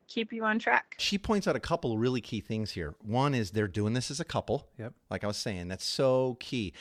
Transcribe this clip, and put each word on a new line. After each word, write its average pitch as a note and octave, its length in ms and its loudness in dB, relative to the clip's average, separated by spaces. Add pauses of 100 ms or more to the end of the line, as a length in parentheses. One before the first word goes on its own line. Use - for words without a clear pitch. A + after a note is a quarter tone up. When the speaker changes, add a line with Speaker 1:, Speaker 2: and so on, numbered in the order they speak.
Speaker 1:
keep A3+ 260 -4
you A3+ 100 -6
on G#3+ 140 4
track. - 400 2
Speaker 2:
She - 220 0
points G#3 280 2
out D#3 80 4
a B2 40 -2
couple C3+ 340 0
of A2 60 2
really B2+ 220 2
key A2 200 -4
things A2 300 -2
here. D#2 320 -4
One C3 320 2
is A2 160 0
they're G#2+ 160 2
doing G#2 260 0
this B2 160 -2
as C#3+ 100 -6
a E3+ 60 -4
couple. A#2 420 -2 (120)
Speaker 3:
Yep. A#2 140 -10 (180)
Speaker 2:
Like F#2+ 120 -4
I G#2 40 0
was G#2 100 -2
saying, F#2 300 -4
that's F#2+ 180 -6
so C3 540 2
key. G#2+ 420 -4